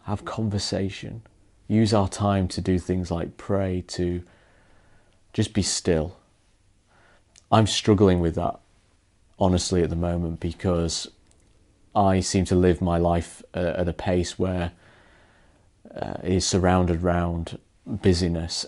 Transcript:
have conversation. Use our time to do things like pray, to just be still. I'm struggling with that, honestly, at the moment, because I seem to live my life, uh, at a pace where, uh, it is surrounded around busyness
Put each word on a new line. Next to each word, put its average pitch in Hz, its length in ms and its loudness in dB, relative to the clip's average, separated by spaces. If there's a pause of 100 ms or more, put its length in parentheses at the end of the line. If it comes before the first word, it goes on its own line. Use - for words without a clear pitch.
have 104 200 -8
conversation. 101 1000 -6 (440)
Use 107 260 4
our 101 140 4
time 98 420 0
to - 120 -8
do 92 180 0
things 90 320 -4
like 85 260 -6
pray, 95 500 -4
to 87 360 -4 (1120)
just 107 200 -2
be 104 80 0
still. 82 540 -2 (1400)
I'm 110 160 6
struggling 98 520 4
with 82 160 0
that, - 240 -4 (800)
honestly, 90 460 2
at 80 60 0
the 85 60 -4
moment, 87 440 -2
because 85 680 -2 (880)
I 95 260 4
seem 90 240 0
to 95 100 2
live 90 260 4
my 85 160 0
life, 85 460 0 (100)
uh, 85 220 -2
at 90 120 -2
a 82 60 -4
pace - 460 -2
where, 92 320 -2 (1200)
uh, - 300 -8
it 90 100 -2
is 92 120 2
surrounded 90 580 2
around 87 560 -2 (260)
busyness 85 840 -2